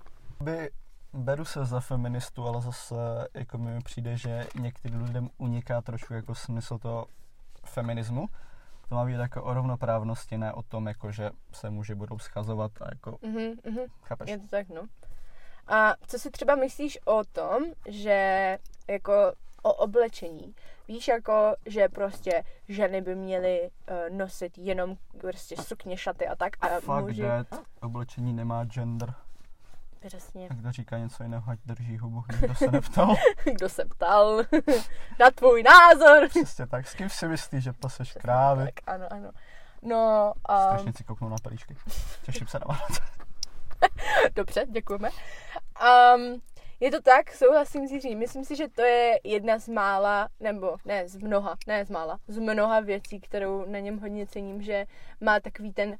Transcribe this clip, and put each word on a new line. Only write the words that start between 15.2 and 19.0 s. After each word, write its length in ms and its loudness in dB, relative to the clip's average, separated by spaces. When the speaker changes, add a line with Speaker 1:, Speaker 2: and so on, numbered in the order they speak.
Speaker 2:
A 260 4
co 120 -6
si 120 -10
třeba 240 2
myslíš 500 -2
o 200 2
tom, 380 -4
že 680 0
jako 440 4